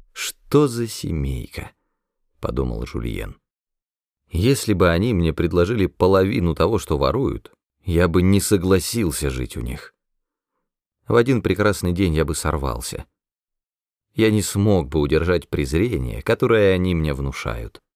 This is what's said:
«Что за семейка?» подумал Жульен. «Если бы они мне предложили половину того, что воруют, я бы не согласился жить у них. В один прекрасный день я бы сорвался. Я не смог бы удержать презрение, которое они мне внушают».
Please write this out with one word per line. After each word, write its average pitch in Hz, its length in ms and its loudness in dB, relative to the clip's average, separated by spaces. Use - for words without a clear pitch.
«Что - 540 0
за 117 220 -4
семейка?» 67 800 -6
подумал 58 440 -4
Жульен. 53 520 -8
«Если 113 420 0
бы 90 160 4
они 101 260 2
мне 82 180 2
предложили 87 540 0
половину 95 680 2
того, 95 240 0
что 76 200 -4
воруют, 71 540 -2
я 87 240 2
бы 87 140 4
не 98 180 6
согласился 92 920 0
жить 64 260 -6
у - 40 -6
них. - 340 -10
В 113 100 0
один 120 260 0
прекрасный 95 500 0
день 85 220 0
я 78 100 0
бы 80 100 -4
сорвался. 69 720 -6
Я 110 160 4
не 107 120 2
смог 101 460 2
бы 78 120 0
удержать 78 480 2
презрение, 67 720 -2
которое 107 520 4
они 92 200 0
мне 78 200 0
внушают». 64 680 -8